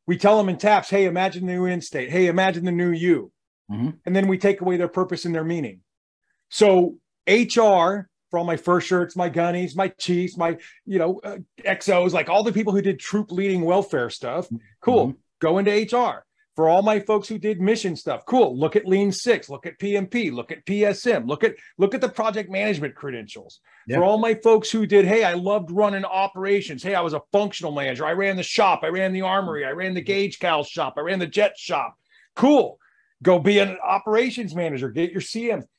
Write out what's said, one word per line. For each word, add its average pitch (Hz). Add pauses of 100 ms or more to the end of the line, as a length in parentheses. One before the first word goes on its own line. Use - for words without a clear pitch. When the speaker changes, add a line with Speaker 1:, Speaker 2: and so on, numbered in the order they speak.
Speaker 1:
we 175
tell 202
them 202
in 180
taps, 202
"Hey, 196
imagine 185
the 180
new 180
end 180
state. 127
Hey, 180
imagine 175
the 180
new 175
you." 165 (400)
Speaker 2:
Mm-hmm. 117 (160)
Speaker 1:
And 185
then 196
we 190
take 196
away 180
their 175
purpose 180
and 170
their 160
meaning. 151 (720)
So 185 (280)
H 233
R, 196 (200)
for 175
all 170
my 170
first 175
shirts, 175
my 180
gunnies, 170
my 190
chiefs, 180
my, 170 (280)
you 190
know, 175
uh, 202 (260)
X 190
Os, 180
like, 160
all 196
the 220
people 208
who 196
did 190
troop 208
leading 190
welfare 165
stuff, 123 (340)
cool, 214
Speaker 2:
Mm-hmm. 135 (220)
Speaker 1:
go 165
into 202
H 208
R. 226 (300)
For 160
all 185
my 214
folks 208
who 214
did 202
mission 196
stuff, 139
cool, 208
look 151
at 208
Lean 196
Six, 196
look 139
at 165
P 202
M 196
P, 214
look 120
at 160
P 208
S 202
M, 165
look 147
at, 220 (240)
look 196
at 165
the 247
project 214
management 190
credentials. 113 (280)
Speaker 2:
Yeah. 123
Speaker 1:
For 175
all 208
my 226
folks 220
who 220
did, 196
"Hey, 220
I 175
loved 180
running 196
operations. 190
Hey, 190
I 180
was 165
a 147
functional 196
manager. 135
I 156
ran 196
the 175
shop, 190
I 160
ran 185
the 190
armory, 180
I 135
ran 185
the 180
gauge 196
cal 160
shop, 147
I 147
ran 180
the 175
jet 196
shop." 147 (380)
Cool, 254 (460)
go 175
be 202
an 196
operations 214
manager, 143
get 165
your 185
C 233
M. 185 (160)